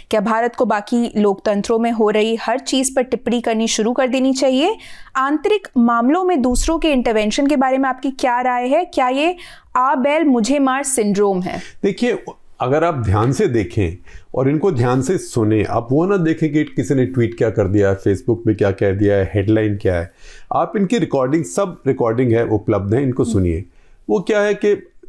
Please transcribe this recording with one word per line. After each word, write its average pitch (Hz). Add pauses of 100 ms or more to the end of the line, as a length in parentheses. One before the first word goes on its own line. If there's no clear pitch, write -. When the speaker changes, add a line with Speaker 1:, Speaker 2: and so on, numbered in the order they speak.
Speaker 1:
क्या 214
भारत 226
को 262
बाकी 220
लोकतंत्रों 208
में 233
हो 220
रही 214 (220)
हर 240
चीज़ 262
पर 269
टिप्पणी 240
करनी 226
शुरू 220
कर 262
देनी 262
चाहिए? 277 (380)
आंतरिक 302 (100)
मामलों 240
में 359
दूसरों 254
के 320
इंटरवेंशन 233
के 302
बारे 262
में 269
आपकी 262
क्या 247
राय 247
है? 311
क्या 277
ये 294 (400)
"आ 262
बैल 285
मुझे 262
मार" 269
सिंड्रोम 202
है? 180 (240)
Speaker 2:
देखिए, 208 (360)
अगर 139
आप 170
ध्यान 110
से 196
देखें 101 (380)
और 131
इनको 156
ध्यान 123
से 175
सुने, 107
आप 113
वो 156
ना 202
देखें 156
कि 151
किसी 143
ने 131
ट्वीट 123
क्या 117
कर 104
दिया, 98
Facebook 104 (100)
में 107
क्या 101
कह 98
दिया 101
है, 95
हेडलाइन 107
क्या 90
है। 82 (420)
आप 160
इनकी 202
रिकॉर्डिंग, 139
सब 196
रिकॉर्डिंग 120
है, 113
उपलब्ध 104
है, 131
इनको 131
सुनिए। 95 (440)
वो 214
क्या 208
है 208
कि 202 (180)